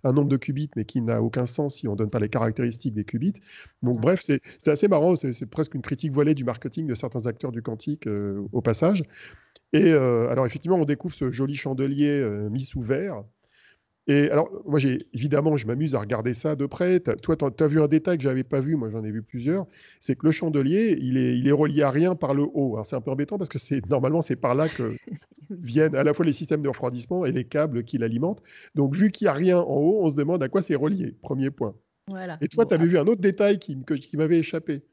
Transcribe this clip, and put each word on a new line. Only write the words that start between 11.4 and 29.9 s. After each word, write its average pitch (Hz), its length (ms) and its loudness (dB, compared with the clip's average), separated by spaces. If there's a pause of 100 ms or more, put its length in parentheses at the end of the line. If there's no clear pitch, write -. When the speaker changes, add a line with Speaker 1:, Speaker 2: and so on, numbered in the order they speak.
Speaker 1:
chandelier, 139 640 0
euh, 104 300 -2
mis 123 120 -2
sous 131 200 -8
verre. 135 420 -4 (840)
Et 143 220 4
alors, 151 200 2 (160)
moi, 147 140 2
j'ai, 131 340 0
évidemment, 143 420 2
je 117 100 -4
m'amuse 135 280 -2
à 117 60 0
regarder 113 340 -2
ça 151 220 -4
de 139 100 -4
près. 180 340 0
T'as, 123 140 -2
toi, - 220 -2
t'en, 139 160 -2
t'as 156 160 2
vu 156 120 4
un 151 60 4
détail 160 320 2
que 131 60 -6
j'avais 131 180 0
pas 135 180 -2
vu, 151 140 0
moi, 117 160 -4
j'en 110 140 -6
ai 107 80 -4
vu 110 100 -6
plusieurs. 143 440 -4 (340)
C'est 131 160 -2
que - 100 -2
le 160 60 6
chandelier, 160 680 2
il 127 160 0
est, 123 220 2
il 127 80 0
est 139 60 6
relié 147 300 4
à 139 80 4
rien 165 260 2
par 139 180 -2
le 143 80 2
haut. 139 320 -2
Alors, 110 120 -4
c'est 135 100 -6
un 127 40 -4
peu 135 120 -6
embêtant 143 260 -4
parce 147 120 -4
que 135 100 -6
c'est, 113 280 -4
normalement, 139 320 2
c'est 147 160 -2
par 123 200 0
là 156 120 2
que 113 280 -4 (100)
Speaker 2:
<laughs> - 440 -18
Speaker 1:
viennent 156 440 0
à 135 80 2
la 147 120 4
fois 170 100 0
les 156 80 2
systèmes 151 300 -4
de 143 60 -2
refroidissement 127 560 -4
et 127 80 0
les 123 120 -2
câbles 139 400 -2
qui 135 140 -8
l'alimentent. 120 440 -2 (320)
Donc, 143 220 0
vu 196 160 4
qu'il - 140 -2
y - 20 6
a 151 40 4
rien 180 280 4
en 139 160 -2
haut, 175 260 4